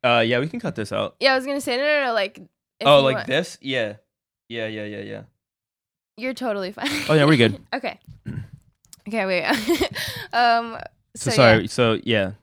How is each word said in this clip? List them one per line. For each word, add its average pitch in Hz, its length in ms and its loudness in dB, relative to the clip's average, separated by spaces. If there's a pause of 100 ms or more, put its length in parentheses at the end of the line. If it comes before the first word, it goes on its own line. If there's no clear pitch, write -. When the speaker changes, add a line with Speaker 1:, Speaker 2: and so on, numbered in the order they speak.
Speaker 1:
Uh, 120 220 4
yeah, 120 140 2
we 143 80 -4
can 240 120 -8
cut 196 160 -8
this 107 160 -8
out. 104 280 -4
Speaker 2:
Yeah, 262 140 2
I - 20 2
was 262 100 -2
gonna 277 160 -6
say, 262 160 -4
no, 269 60 -2
no, 294 220 0
no, 240 80 -2
like, 208 240 -2 (420)
if - 80 0
Speaker 1:
Oh, 143 120 8
Speaker 2:
you 139 40 2
Speaker 1:
like 135 140 2
Speaker 2:
want 90 100 -8
Speaker 1:
this? 151 340 -2
Yeah. 117 340 -4 (540)
Yeah, 113 180 -6
yeah, 107 180 -8
yeah, 104 160 -10
yeah. 104 200 -12 (920)
Speaker 2:
You're 254 180 -6
totally 202 380 -4
fine. 254 160 -8 (220)
Speaker 1:
Oh, 151 40 4
yeah, 147 120 4
we're 156 120 6
good. 110 300 4
Speaker 2:
<laughs> - 60 -10
Okay. 254 260 -8 (1080)
Okay, 208 180 -4
wait. 180 200 0
<laughs> - 880 -2
Um, 233 440 2 (380)
Speaker 1:
So - 140 -4
Speaker 2:
so, 233 60 0
Speaker 1:
sorry. 113 260 8
Speaker 2:
yeah. 92 60 -6
Speaker 1:
So, 113 360 2
yeah. 101 280 0 (120)